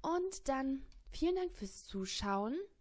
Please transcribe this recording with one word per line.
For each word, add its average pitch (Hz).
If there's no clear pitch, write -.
Und 359
dann 269
vielen 349
Dank 359
fürs -
Zuschauen. 202